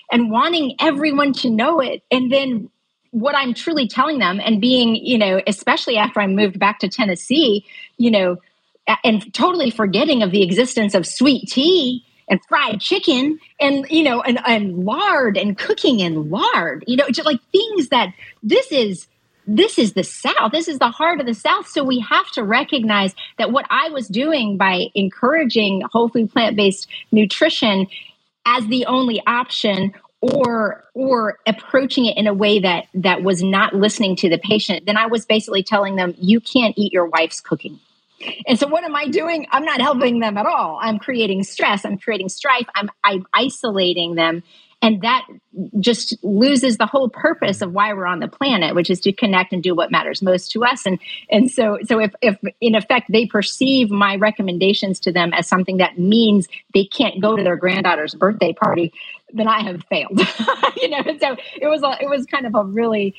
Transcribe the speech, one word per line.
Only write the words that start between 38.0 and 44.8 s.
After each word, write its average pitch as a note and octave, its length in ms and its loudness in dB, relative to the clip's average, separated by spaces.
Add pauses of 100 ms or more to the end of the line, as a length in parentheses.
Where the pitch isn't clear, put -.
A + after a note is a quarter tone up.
And B3+ 120 2
so C#4+ 80 0
what D#4 180 0
am D4+ 120 -6
I D4 120 -4
doing? D#4+ 420 -2
I'm C#4 140 0
not D4 160 -2
helping B3 400 0
them G#3+ 180 -2
at A3 80 0
all. A3+ 340 -2
I'm A3 180 -2
creating G3+ 460 -2
stress. G#3 400 -4
I'm G3+ 140 -6
creating F#3+ 300 -6
strife. B3 460 0
I'm, G#3 160 -4 (120)
I'm G3 320 -2
isolating F#3+ 800 -2
them. E3 280 -2 (380)